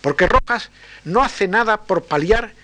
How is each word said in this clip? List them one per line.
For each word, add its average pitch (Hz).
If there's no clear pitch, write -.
porque 170
Rojas 240
no 196
hace 208
nada 214
por 170
paliar 208